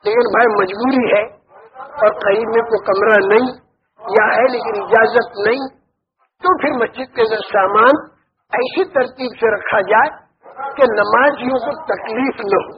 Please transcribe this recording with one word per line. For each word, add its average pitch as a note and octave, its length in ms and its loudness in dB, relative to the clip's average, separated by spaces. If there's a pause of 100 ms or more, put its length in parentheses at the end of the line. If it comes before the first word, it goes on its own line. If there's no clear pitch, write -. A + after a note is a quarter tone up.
لیکن A3 300 0
بھائی A3+ 200 4
مجبوری G#3+ 580 0
ہے G#3 100 2 (760)
اور G#3+ 200 2
قریب A3 360 -2
میں A3+ 140 2
کوئی G#3+ 160 0
کمرہ G#3 400 2
نہیں A#3 260 2 (480)
یا G#3+ 320 0
ہے A3+ 200 2
لیکن A3 300 -6
اجازت A3 640 0
نہیں، B3+ 240 -2 (720)
تو F#4 200 2
پھر C4+ 180 -2
مسجد B3+ 360 -6
کے B3 60 -2
اندر G#3+ 260 -2
سامان G#3 560 2 (480)
ایسی B3+ 320 -2 (100)
ترتیب B3+ 480 -4
سے A3 120 2
رکھا G3+ 340 -2
جائے G#3 320 2 (560)
کہ C4+ 160 4
نمازیوں B3 720 0
کو G3+ 120 -6 (140)
تکلیف A3 580 -6
نہ G3 160 0
ہو - 160 -14